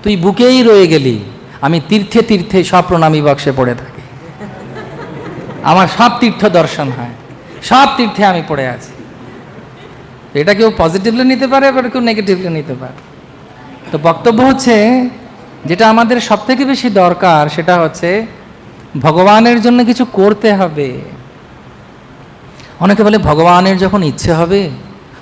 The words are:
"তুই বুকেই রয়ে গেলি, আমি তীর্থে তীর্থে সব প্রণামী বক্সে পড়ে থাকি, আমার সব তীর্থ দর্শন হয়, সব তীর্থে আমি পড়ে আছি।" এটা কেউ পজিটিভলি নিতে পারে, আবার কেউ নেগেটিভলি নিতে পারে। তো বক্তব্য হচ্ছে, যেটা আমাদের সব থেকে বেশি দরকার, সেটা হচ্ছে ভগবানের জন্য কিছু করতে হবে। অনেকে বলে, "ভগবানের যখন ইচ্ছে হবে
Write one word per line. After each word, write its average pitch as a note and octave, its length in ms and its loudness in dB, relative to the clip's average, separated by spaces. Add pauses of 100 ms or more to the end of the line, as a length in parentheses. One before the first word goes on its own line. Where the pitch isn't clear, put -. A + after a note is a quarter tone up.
"তুই G#3 140 0
বুকেই A#3+ 460 2
রয়ে G3+ 240 6
গেলি, C3+ 320 0 (420)
আমি D#3 280 0
তীর্থে G#3 320 0
তীর্থে F#3+ 420 0
সব F3+ 240 2
প্রণামী D#3+ 340 0
বক্সে C#3+ 360 0
পড়ে B2 180 0
থাকি, - 260 -18 (1600)
আমার F3 240 2 (100)
সব A#3+ 220 4
তীর্থ G#3 260 0
দর্শন D#3 520 0
হয়, A#2+ 120 -10 (540)
সব C#4 240 4 (100)
তীর্থে G#3 280 -2
আমি F3 220 0
পড়ে C#3 200 -4
আছি।" A#2+ 240 -10 (1500)
এটা F3+ 140 2
কেউ A3 240 2
পজিটিভলি G3 460 0
নিতে C4 240 0
পারে, C4+ 200 2
আবার B3+ 220 -2
কেউ B3+ 120 -4
নেগেটিভলি G3 480 -2
নিতে D3+ 300 -8
পারে। - 380 -18 (760)
তো D#3 120 -4
বক্তব্য A3 400 2
হচ্ছে, B3 680 2 (560)
যেটা F#3 240 2
আমাদের A#3 300 2
সব G#3 260 -4
থেকে C4 200 0
বেশি B3+ 240 -2
দরকার, F3+ 600 2
সেটা E3+ 300 0
হচ্ছে F3 460 -2 (720)
ভগবানের G#3 640 4
জন্য A#3+ 240 4
কিছু A#3+ 200 0
করতে G#3 480 2
হবে। D3+ 440 -4 (1800)
অনেকে G3+ 240 2
বলে, G#3+ 140 2
"ভগবানের F3 600 2
যখন F#3 260 0
ইচ্ছে D#3+ 300 -2
হবে E3+ 360 0 (520)